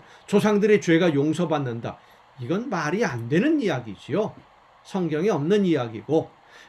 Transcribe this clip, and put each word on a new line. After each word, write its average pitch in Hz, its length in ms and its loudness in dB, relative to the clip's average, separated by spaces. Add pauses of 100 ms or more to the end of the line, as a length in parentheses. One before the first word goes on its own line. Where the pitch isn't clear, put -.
(280)
조상들의 208 540 4
죄가 165 320 4
용서받는다. 143 840 -2 (420)
이건 185 300 -4
말이 175 360 -2
안 117 220 -6
되는 269 320 2
이야기지요. 139 760 -4 (500)
성경에 170 460 -2
없는 190 360 2
이야기고 135 680 -2 (380)